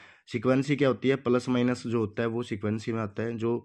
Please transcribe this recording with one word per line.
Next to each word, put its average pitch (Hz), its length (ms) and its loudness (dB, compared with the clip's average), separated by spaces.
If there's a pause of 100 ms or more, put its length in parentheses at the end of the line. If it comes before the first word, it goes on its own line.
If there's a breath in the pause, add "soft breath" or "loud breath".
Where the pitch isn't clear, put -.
(280 loud breath)
सीक्वेंसी 131 480 2
क्या 135 120 4
होती 123 200 0
है, 135 100 4
प्लस 123 300 2
माइनस 123 380 0
जो 117 120 0
होता 107 240 -2
है 117 60 0
वो 117 140 -4
सीक्वेंसी 107 500 -4
में 113 80 -2
आता 107 220 -6
है, 117 140 -4
जो 117 280 0